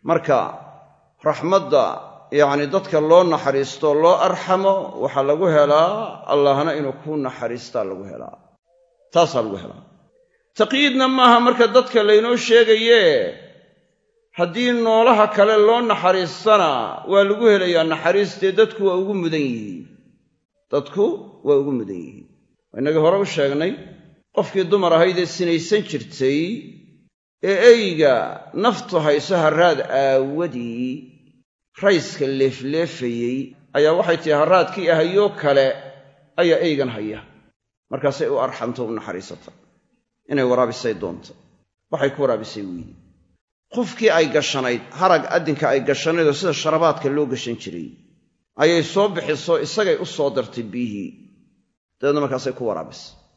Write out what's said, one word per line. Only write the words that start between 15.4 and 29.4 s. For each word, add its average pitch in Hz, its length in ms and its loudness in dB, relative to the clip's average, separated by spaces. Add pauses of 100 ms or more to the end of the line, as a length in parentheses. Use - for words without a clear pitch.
loo 226 240 4
naxariistana, 185 880 2 (380)
waa 196 160 4
lagu 208 240 0
helayaa 180 360 4
naxariistee, 175 680 0
dadku 214 340 0
waa 180 160 2
ugu 196 120 -4
mudan 165 280 -2
yihiin. 110 460 -8 (840)
Dadku 160 340 -2 (380)
waa 143 140 2
ugu 139 140 -2
mudan 104 240 -6
yihiin. 80 320 -16 (460)
Waa 110 60 -12
innagii 156 260 0
hore 180 120 4
u 202 80 -2
sheegnay, 151 460 -2 (640)
qofkii 185 340 -2
dumar 185 240 2
ahayd 175 240 2
ee 180 80 -2
sinaysan 170 560 -2
jirtay, 139 600 -4 (1000)
ee 196 140 0 (140)
eyga 165 420 4 (400)
naftu 185 460 -2
hayso 151 380 0
harraad 156 440 2